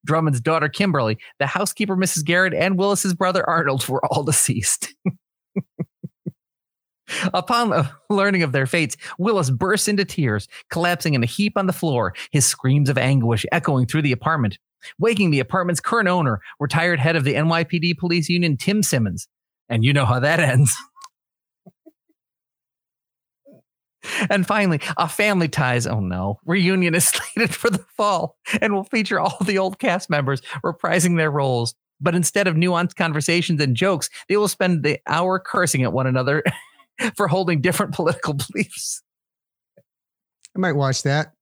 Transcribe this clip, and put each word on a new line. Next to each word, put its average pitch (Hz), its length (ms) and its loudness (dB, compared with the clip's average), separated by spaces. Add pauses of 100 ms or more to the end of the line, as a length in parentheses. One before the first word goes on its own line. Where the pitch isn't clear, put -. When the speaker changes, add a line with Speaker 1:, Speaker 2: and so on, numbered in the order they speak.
Speaker 1:
Drummond's 156 360 2
daughter 156 280 2
Kimberly, 139 480 0 (220)
the 139 80 2
housekeeper 196 500 -2
Missus 175 260 0
Garrett, 175 300 2
and 190 240 0
Willis's 196 360 0
brother 185 340 0
Arnold 143 400 0
were 135 180 -2
all 147 180 -2
<laughs> - 20 -4
deceased. - 680 -2 (120)
<laughs> - 0 - (2250)
Upon, 226 380 0
uh, 156 160 2 (220)
learning 196 340 2
of 143 80 -2
their 135 140 0
fates, 156 320 -2 (200)
Willis 185 320 0
bursts 185 380 0
into 202 160 0
tears, 113 440 -2 (220)
collapsing 170 440 0
in 123 100 2
a 120 40 0
heap 208 300 -2
on 196 100 0
the 180 60 0
floor, 120 400 0 (180)
his 131 140 2
screams 135 440 2
of 127 80 0
anguish 123 540 2
echoing 143 340 2
through 156 160 0
the 143 100 2
apartment. 127 460 0 (420)
Waking 196 320 2
the 139 80 2
apartment's 175 420 -2
current 226 260 0
owner, 151 320 2 (200)
retired 165 400 0
head 160 160 2
of 147 80 2
the 131 120 0
N 151 140 2
Y 165 140 2
P 170 160 -2
D 170 160 0
police 175 340 -2
union, 175 280 2
Tim 208 260 0
Simmons. 104 440 -2 (420)
And 113 140 0
you 131 80 4
know 139 140 4
how 123 140 2
that 151 200 2
ends. 135 420 4
<laughs> - 60 -20 (3500)
And 190 180 2
finally, 196 320 2 (160)
a 165 140 -2
Family 196 400 2
Ties, 123 380 0
oh 104 120 -2
no, 92 460 -4
reunion 175 500 2
is 151 120 2
<laughs> - 20 2
slated - 440 -4
for - 160 -2
the - 140 -2 (140)
fall 196 400 -2 (240)
and 214 120 0
will 196 120 -2
feature 214 340 -2
all 160 240 -2
the 190 140 0
old 190 220 -4
cast 196 300 0
members 139 320 0 (220)
reprising 175 540 0
their 156 140 0
roles. 131 440 -2 (240)
But 170 160 0
instead 190 320 0
of 165 80 0
nuanced 175 400 0
conversations 165 680 0
and 131 140 2
jokes, 180 340 0 (200)
they 196 80 2
will 208 100 2
spend 180 360 0
the 147 240 0
hour 185 320 0
cursing 180 440 0
at 110 80 0
one 131 160 0
another 131 360 0 (360)
<laughs> - 380 -6
for 202 100 0
holding 170 340 0
different 180 340 0
political 160 400 -2
beliefs. - 680 -8 (1500)
Speaker 2:
I 185 40 -6
might 185 140 0
watch 135 300 0
that. 147 380 0